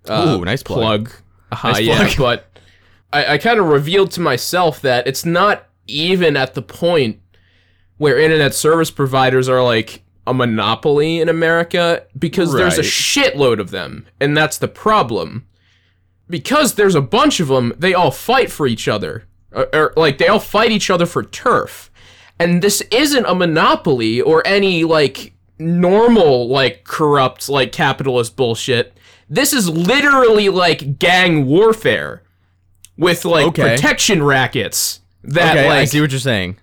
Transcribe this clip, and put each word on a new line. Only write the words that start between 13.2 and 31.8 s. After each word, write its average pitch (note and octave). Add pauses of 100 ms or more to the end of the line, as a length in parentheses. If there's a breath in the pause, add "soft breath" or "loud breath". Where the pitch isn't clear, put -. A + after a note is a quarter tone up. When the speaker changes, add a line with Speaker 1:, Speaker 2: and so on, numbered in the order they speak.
Speaker 1:
of F2+
them, E2 (140)
and D3
that's D3+
the C3
problem. A#2+ (840)
Because A#3
there's G3
a D3
bunch B3
of D#3
'em, B2
they F3+
all E3+
fight A3
for D3+
each A2+
other. G2 (280)
Or, C3
or, D#3
like, D#3
they E3+
all G#3
fight A3
each G#3
other F3
for C#3+
turf. - (500 soft breath)
And F3
this G3+
isn't C#4
a E3+
monopoly D#3+
or D#3+
any, F#3+
like, D#3+ (280)
normal, F3
like, C3
corrupt, C#3+
like, C3+
capitalist C3
bullshit. A#2+ (320 soft breath)
This C4
is A3
literally, A3
like, E3
gang F3
warfare C#3+ (760)